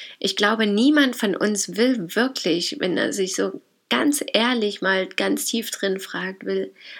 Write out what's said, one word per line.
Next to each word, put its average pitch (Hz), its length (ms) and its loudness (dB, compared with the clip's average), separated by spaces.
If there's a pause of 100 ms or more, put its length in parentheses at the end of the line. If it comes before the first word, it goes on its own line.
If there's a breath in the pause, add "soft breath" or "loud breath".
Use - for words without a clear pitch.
(260 loud breath)
Ich 196 120 -2
glaube, 214 300 4
niemand 262 500 4
von 196 180 0
uns 202 400 -2
will 226 400 0
wirklich, 220 640 0
wenn 185 160 0
er - 160 0
sich 190 240 -2
so 196 240 -2 (300)
ganz 285 420 2
ehrlich 220 500 0
mal 190 240 2
ganz 196 380 -2
tief - 260 -4
drin 190 300 -2
fragt, 190 460 -8
will 190 280 -4 (260 loud breath)